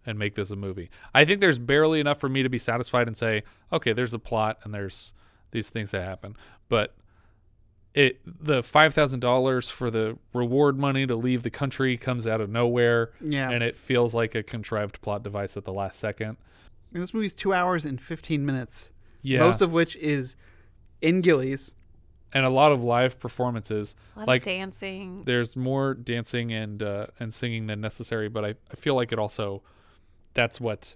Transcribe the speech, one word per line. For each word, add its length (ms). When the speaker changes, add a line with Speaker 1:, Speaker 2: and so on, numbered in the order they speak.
Speaker 1:
and 140
make 160
this 160
a 60
movie." 340
I 100
think 160
there's 200
barely 400
enough 180
for 100
me 140
to 60
be 100
satisfied 480
and 100
say, 280
"Okay, 200
there's 220
a 40
plot 460
and 100
there's 380
these 180
things 220
that 100
happen." 340
But 280
it, 320
the 380
five 320
thousand 260
dollars 480
for 220
the 260
reward 460
money 280
to 100
leave 260
the 80
country 480
comes 280
out 140
of 80
nowhere. 640
Speaker 2:
Yeah. 300
Speaker 1:
And 120
it 140
feels 380
like 200
a 80
contrived 600
plot 200
device 340
at 80
the 80
last 280
second. 380
Speaker 2:
And 80
this 100
movie's 220
two 180
hours 320
and 160
fifteen 460
minutes. 440
Speaker 1:
Yeah. 180
Speaker 2:
Most 200
of 120
which 240
is 380
in 180
Gillies. 520
Speaker 1:
And 140
a 20
lot 240
of 100
live 360
performances. 760
Speaker 3:
A 60
lot 20
of 60
Speaker 1:
Like, 160
Speaker 3:
dancing. 800
Speaker 1:
there's 320
more 360
dancing 640
and, 280
uh, 260
and 160
singing 320
than 160
necessary, 480
but 160
I, 80
I 60
feel 180
like 180
it 60
also, 440
that's 260
what 380